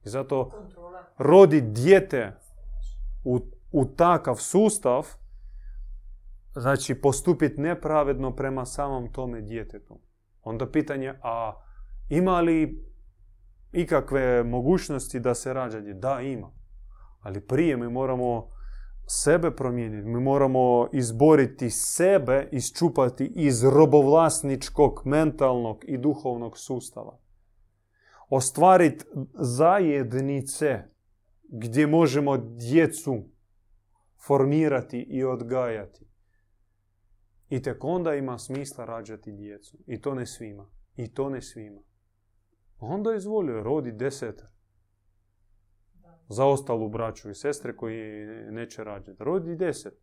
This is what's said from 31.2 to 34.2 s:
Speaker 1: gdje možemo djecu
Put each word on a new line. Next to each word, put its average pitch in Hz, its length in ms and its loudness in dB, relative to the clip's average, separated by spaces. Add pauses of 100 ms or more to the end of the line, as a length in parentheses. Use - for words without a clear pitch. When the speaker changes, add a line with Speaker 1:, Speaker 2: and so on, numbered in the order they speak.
Speaker 1:
gdje 117 440 -2
možemo 143 500 2
djecu 120 840 -2 (1040)